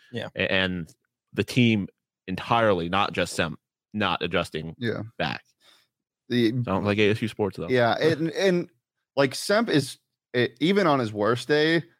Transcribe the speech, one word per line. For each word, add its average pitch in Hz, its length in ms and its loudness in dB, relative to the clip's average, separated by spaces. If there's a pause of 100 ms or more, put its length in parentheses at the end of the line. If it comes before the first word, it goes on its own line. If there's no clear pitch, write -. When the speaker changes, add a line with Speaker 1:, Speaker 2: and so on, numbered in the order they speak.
(120)
Speaker 1:
Yeah. - 240 -10
Speaker 2:
A-, - 160 -2
and 92 420 -2 (400)
the 101 100 0
team 113 440 2 (400)
entirely, 92 600 0
not 95 240 0
just 90 200 -2
Sem, 82 240 -4 (360)
not 98 300 -2
adjusting 85 560 -4
Speaker 3:
Yeah. 113 240 -4 (140)
Speaker 2:
back. 78 260 -4 (840)
Speaker 3:
The 120 240 2 (120)
Speaker 2:
Sounds 95 220 -2
like 101 120 2
A 104 140 4
S 110 100 -2
U 110 60 -2
sports, 101 300 -4
though. 85 120 -8
Speaker 3:
Yeah, 120 300 2
and, 160 320 0
and, 180 380 0 (460)
like, 135 160 2
Semp 214 380 -2
is, 139 280 0 (380)
e-, 123 140 2 (100)
even 190 280 2
on 143 120 4
his 110 140 -2
worst 107 340 0
day, 156 360 2 (160)